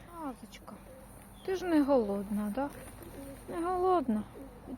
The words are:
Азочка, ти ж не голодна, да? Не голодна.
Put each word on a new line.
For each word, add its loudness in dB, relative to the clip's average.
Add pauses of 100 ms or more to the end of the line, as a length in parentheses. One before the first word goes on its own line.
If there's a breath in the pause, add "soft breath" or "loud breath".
(220)
Азочка, -8 (720)
ти 0
ж -2
не 8
голодна, 4
да? 0 (800)
Не -2
голодна. 4 (540)